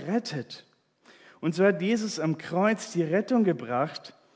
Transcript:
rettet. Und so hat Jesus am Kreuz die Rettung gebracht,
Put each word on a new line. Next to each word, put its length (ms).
rettet. 600
Und 140
so 100
hat 160
Jesus 400
am 160
Kreuz 560
die 120
Rettung 400
gebracht, 680